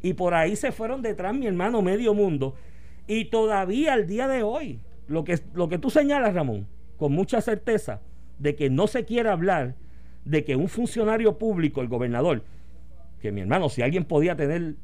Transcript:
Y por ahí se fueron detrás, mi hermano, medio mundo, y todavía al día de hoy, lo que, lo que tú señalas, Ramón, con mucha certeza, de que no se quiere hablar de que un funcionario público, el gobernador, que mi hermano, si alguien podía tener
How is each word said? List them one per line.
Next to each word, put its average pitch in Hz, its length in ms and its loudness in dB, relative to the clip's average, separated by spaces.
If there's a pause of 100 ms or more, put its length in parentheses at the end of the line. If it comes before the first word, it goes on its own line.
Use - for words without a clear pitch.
Y 180 120 0
por 180 200 0
ahí 170 220 4
se 254 160 0
fueron 240 300 -4
detrás, 208 320 -4
mi 262 140 -2
hermano, 202 340 2
medio 208 320 2
mundo, 156 420 2 (520)
y 214 180 0
todavía 220 680 2
al 202 140 2
día 233 200 -2
de 262 160 0
hoy, 214 360 -4 (280)
lo 156 160 -2
que, 170 160 0 (140)
lo 170 140 0
que 165 120 -2
tú 262 100 0
señalas, 285 440 4
Ramón, 120 340 -2 (300)
con 143 140 0
mucha 196 300 2
certeza, 214 600 -2 (360)
de 147 180 0
que 143 140 2
no 160 180 4
se 233 180 0
quiere 226 240 2
hablar 165 460 2 (480)
de 147 220 2
que 135 100 0
un 165 140 2
funcionario 220 680 2
público, 175 440 0
el 123 60 -2
gobernador, 120 560 0 (760)
que 107 120 -4
mi 101 100 -4
hermano, 151 280 2
si - 120 -2
alguien 160 240 0
podía 165 300 2
tener 156 480 -2